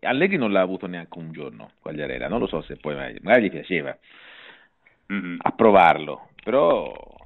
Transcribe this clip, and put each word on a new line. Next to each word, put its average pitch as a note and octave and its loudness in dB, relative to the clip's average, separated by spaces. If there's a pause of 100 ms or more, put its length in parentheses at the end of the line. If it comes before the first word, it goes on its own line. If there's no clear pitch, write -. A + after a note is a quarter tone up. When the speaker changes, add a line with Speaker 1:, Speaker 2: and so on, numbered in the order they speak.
Speaker 1:
Allegri E3+ 0
non A2+ 0
l'ha G2 4
avuto F#2 -2
neanche F2 -12
un D#2+ -12
giorno, C2 -16 (100)
Quagliarella, C2 -8
non A2 -4
lo G#2+ -2
so E2 -6
se D2 -16
poi D2+ -10
magari, C2 -12
magari A2 4
gli F#2 -2
piaceva D#2+ -6 (1160)
Speaker 2:
Mm-hmm. F2+ -6
Speaker 1:
a - -2
provarlo, D#2+ 6 (160)
però A2+ 0 (320)